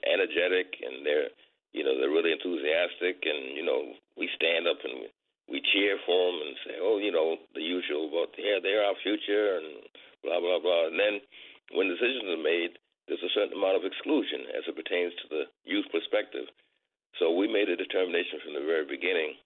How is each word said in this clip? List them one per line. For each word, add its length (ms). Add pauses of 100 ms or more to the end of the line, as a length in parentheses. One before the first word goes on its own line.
energetic, 760
and 240
they're, 300 (400)
you 80
know, 160
they're 160
really 180
enthusiastic, 920
and, 320
you 80
know, 320 (180)
we 220
stand 320
up 160
and 180
we, 40 (420)
we 100 (140)
cheer 320
for 240
'em 160
and 180
say, 160
"Oh, 220
you 80
know, 320 (160)
the 80
usual 420
about, 300
yeah, 240
they're 240
our 160
future," 560
and 260 (380)
blah, 180
blah, 220
blah. 320
And 80
then 180 (540)
when 160
decisions 400
are 100
made, 380 (320)
there's 160
a 80
certain 240
amount 240
of 80
exclusion 640
as 160
it 80
pertains 420
to 80
the 160 (220)
youth 240
perspective. 560 (720)
So 140
we 160
made 180
a 80
determination 640
from 140
the 100
very 220
beginning 500 (100)